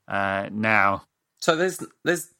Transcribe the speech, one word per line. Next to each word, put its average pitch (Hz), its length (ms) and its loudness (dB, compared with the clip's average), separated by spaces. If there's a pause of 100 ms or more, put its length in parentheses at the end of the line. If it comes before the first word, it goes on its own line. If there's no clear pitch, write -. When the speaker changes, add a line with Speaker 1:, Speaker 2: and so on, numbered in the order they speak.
Speaker 1:
uh, 98 440 -2
now. 104 520 2 (360)
Speaker 2:
So 160 160 2
there's, 180 260 -2 (220)
there's 165 240 -2 (120)